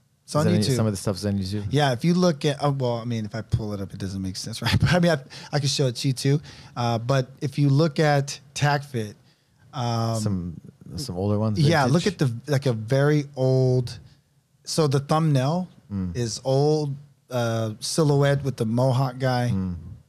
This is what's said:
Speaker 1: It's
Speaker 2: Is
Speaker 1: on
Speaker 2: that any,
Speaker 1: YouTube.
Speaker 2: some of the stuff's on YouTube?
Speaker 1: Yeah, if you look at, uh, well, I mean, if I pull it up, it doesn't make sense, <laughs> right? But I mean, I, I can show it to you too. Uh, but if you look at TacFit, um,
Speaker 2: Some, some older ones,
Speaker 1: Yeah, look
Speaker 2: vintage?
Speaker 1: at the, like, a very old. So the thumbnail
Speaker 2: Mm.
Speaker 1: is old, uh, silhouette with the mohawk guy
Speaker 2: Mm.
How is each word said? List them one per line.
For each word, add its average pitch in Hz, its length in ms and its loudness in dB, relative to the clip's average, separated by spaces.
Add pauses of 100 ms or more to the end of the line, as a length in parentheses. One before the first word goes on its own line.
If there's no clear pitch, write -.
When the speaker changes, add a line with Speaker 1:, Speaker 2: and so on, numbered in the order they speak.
(220)
Speaker 1:
It's - 100 -18
Speaker 2:
Is - 40 0
Speaker 1:
on - 100 2
Speaker 2:
that 107 80 4
any, 107 80 4
Speaker 1:
YouTube. 127 140 2
Speaker 2:
some 110 100 2
of 110 60 0
the 98 60 -4
stuff's 95 260 -4
on 101 140 0
YouTube? 98 320 -4
Speaker 1:
Yeah, 139 220 2
if 117 120 -4
you 170 100 4
look 175 300 2
at, 143 180 -2
uh, 143 80 2
well, 127 280 0
I 113 80 -8
mean, 117 180 -4
if 101 100 -10
I 113 60 -6
pull 107 320 -4
it 98 80 -6
up, 95 140 -8
it 98 40 -12
doesn't 98 240 -6
make 95 140 -6
sense, - 260 -10
<laughs> - 0 -
right? 120 160 2
But 143 140 2
I 180 80 4
mean, 175 100 4
I, 156 80 2 (340)
I 147 60 0
can 143 100 0
show 135 200 0
it 120 80 -6
to - 120 -4
you 131 60 0
too. 139 260 0 (360)
Uh, 117 220 0
but 127 320 0 (100)
if 139 180 -6
you 143 120 4
look 147 280 2
at 143 400 2 (160)
TacFit, 139 600 -2 (580)
um, 117 480 -2
Speaker 2:
Some, 90 400 -4 (360)
some 87 200 -8
older 101 220 0
ones, 107 200 0
Speaker 1:
Yeah, 147 260 4
look 143 200 2
Speaker 2:
vintage? 202 180 0
Speaker 1:
at 117 240 -2
the, 151 60 -2
like, 135 140 0
a 131 80 2
very 139 500 2 (120)
old. 127 600 2 (680)
So - 220 0
the 139 140 2
thumbnail 156 680 0 (240)
Speaker 2:
Mm. 92 240 -4
Speaker 1:
is 117 280 -4
old, 143 500 2 (360)
uh, 113 500 -2
silhouette 143 640 2
with 139 140 -4
the 117 80 0
mohawk 127 520 2
guy 123 340 0
Speaker 2:
Mm. 92 240 -2 (320)